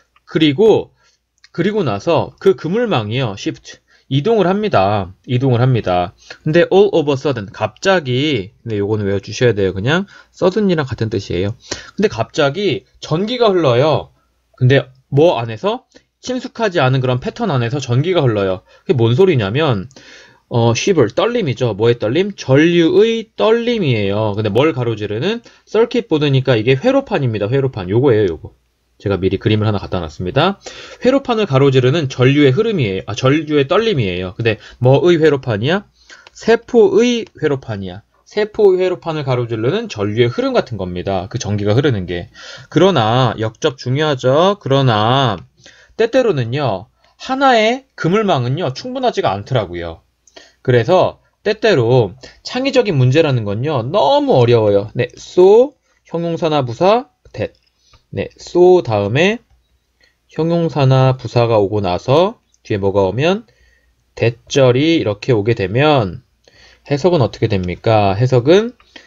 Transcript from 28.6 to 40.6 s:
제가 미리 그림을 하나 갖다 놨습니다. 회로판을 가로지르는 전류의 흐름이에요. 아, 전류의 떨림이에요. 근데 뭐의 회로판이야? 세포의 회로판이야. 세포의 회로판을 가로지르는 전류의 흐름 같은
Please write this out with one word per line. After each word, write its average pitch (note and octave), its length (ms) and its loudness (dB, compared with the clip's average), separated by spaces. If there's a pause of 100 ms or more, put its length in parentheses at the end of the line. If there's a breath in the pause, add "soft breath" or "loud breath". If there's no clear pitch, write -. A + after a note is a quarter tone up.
제가 G2+ 180 -2
미리 F#2+ 200 0
그림을 G#2+ 300 0
하나 G#2 120 -2
갖다 - 200 -6
놨습니다. F#2 640 -2 (420 loud breath)
회로판을 B3 420 0
가로지르는 C3+ 640 2
전류의 C3+ 440 2
흐름이에요. D3 540 -2
아, G2+ 100 -10
전류의 D3 520 0
떨림이에요. A#2+ 680 -2
근데 A2 220 -2 (200 loud breath)
뭐의 C#3+ 380 4
회로판이야? C#3+ 640 0 (480 loud breath)
세포의 A3+ 960 2 (160)
회로판이야. G#2 640 -6 (200)
세포의 G#3 560 0
회로판을 E3+ 460 -4
가로지르는 B2 640 -4
전류의 G#2+ 400 0
흐름 C4 240 -4
같은 D3 240 -2